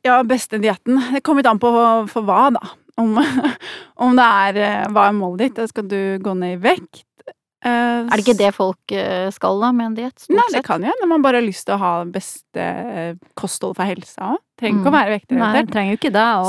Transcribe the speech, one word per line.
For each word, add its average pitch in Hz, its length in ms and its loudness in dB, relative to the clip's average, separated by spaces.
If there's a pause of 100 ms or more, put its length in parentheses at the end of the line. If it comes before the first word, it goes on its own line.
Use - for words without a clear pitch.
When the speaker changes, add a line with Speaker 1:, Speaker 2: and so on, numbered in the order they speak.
Speaker 1:
ja, 254 200 4
beste 226 360 -2
dietten. 220 380 0 (140)
Det 277 100 -2
kommer 277 200 2
litt 240 100 4
an 214 100 0
på 240 80 4 (380)
for 220 140 -4
hva 208 300 4
da. 226 120 -4 (340)
Om, 226 160 0 (440)
<laughs> - 460 -10
om 254 140 6
det 247 80 8
er, 196 300 2
eh, 208 340 0
hva 208 180 4
er 208 80 0
målet 202 380 -2
ditt? 226 160 -4
Skal 208 160 -8
du 196 140 -4 (180)
gå 190 180 -4
ned 180 220 -4
i 175 60 -12
vekt? - 400 -2 (600)
Eh, 247 60 -2 (360)
Speaker 2:
Er 233 80 -2
det 214 100 2
ikke 240 140 4
det 202 160 4
folk, 196 400 -4
eh, 190 360 -4
skal 190 300 -2
da 240 120 0
med 233 140 0
en 226 100 -6
diett, 247 220 -10
stort - 180 -2
Speaker 1:
Nei, 466 140 4
det 277 100 -2
Speaker 2:
sett? 269 60 -6
Speaker 1:
kan 165 180 -2
jo 254 80 -2
hende 453 180 -2
man 320 140 2
bare 247 160 2
har 240 60 0
lyst 196 200 -8
til 202 80 -2
å 202 80 -2
ha 180 100 0 (120)
beste, - 580 -12
eh, 170 520 -6 (240)
kosthold 190 400 -8
for 185 80 -2
helsa 190 480 -8
også. 381 100 -8 (140)
Trenger 208 200 0
ikke 196 120 2
Speaker 2:
Mm. - 20 2
Speaker 1:
å 302 60 6
være 214 160 0
vektrelater. 220 400 -2
Speaker 3:
Nei, 226 180 0
trenger 202 220 0
jo 214 40 -2
ikke 277 160 -2
det, 220 140 4 (100)
og, 185 100 0